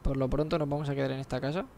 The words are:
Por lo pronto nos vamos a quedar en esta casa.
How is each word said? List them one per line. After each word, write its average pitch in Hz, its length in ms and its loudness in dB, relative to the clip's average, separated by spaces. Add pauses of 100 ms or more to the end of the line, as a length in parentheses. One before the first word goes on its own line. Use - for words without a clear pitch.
Por 135 140 2
lo 131 120 2
pronto 156 300 2
nos 147 100 0
vamos 147 200 0
a 139 60 0
quedar 135 160 0
en 131 80 -4
esta 131 220 -4
casa. 156 240 -2 (120)